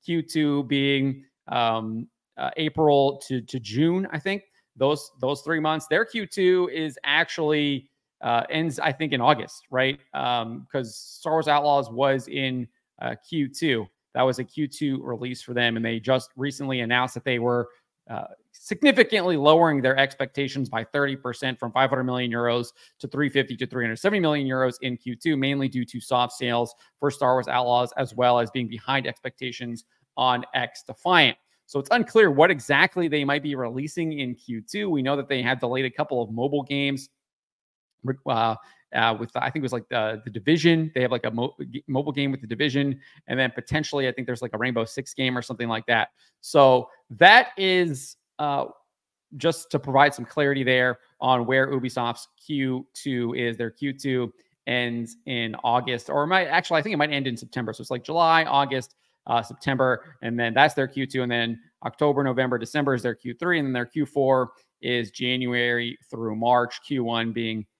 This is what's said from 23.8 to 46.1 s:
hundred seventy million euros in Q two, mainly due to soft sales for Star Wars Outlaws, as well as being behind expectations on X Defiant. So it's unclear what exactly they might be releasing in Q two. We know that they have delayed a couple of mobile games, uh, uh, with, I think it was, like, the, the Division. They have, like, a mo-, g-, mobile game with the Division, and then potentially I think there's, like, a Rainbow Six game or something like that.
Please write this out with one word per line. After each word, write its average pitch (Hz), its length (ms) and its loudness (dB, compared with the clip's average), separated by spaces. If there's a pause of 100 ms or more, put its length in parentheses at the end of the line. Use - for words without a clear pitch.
hundred 113 120 -4
seventy 202 220 0
million 151 300 0
euros 131 340 0
in 127 140 -4
Q 123 180 -10
two, 156 220 -2
mainly 135 320 0
due 123 160 -4
to 117 160 -10
soft 123 320 0
sales 120 420 -2 (240)
for 143 120 0
Star 131 240 2
Wars 127 120 0
Outlaws, 123 500 0
as 127 200 -4
well 123 240 4
as 113 100 -2
being 123 160 -4
behind 127 400 -4
expectations 123 760 -10 (320)
on 127 280 2 (100)
X 123 280 -4
Defiant. 156 540 4 (300)
So - 120 -4
it's 139 140 -4
unclear 220 400 4
what 156 180 6
exactly 165 560 2
they 147 180 -2
might 143 200 -2
be 147 100 -4
releasing 143 640 -6
in 123 160 -4
Q 117 280 -10
two. 208 280 -6
We 147 120 0
know 135 120 0
that 139 140 -4
they 131 140 -2
have 127 180 0
delayed 131 240 -2
a 123 60 -2
couple 139 300 -4
of 107 100 -6
mobile 135 340 -2
games, 139 460 -4 (1160)
uh, 113 300 0 (380)
uh, 113 260 2
with, 117 160 -10
I 127 140 -2
think 135 60 -8
it 151 60 -4
was, 123 100 -4
like, 117 180 -6
the, 110 340 -2
the 117 60 -12
Division. 156 640 2
They 127 80 0
have, 123 100 0
like, 120 140 -4
a 113 40 -2
mo-, 117 240 -4 (160)
g-, 123 180 -12
mobile 143 240 -2
game 139 180 -2
with 135 100 -6
the 120 60 -16
Division, 139 520 -2 (280)
and 127 120 -4
then 127 120 2
potentially 143 580 -4
I 120 40 -4
think 123 140 -8
there's, 120 140 -6
like, 120 140 -8
a 107 40 -4
Rainbow 117 280 -2
Six - 260 -10
game 127 240 -2
or 120 60 -4
something 117 260 -6
like 113 200 -4
that. 113 200 2 (320)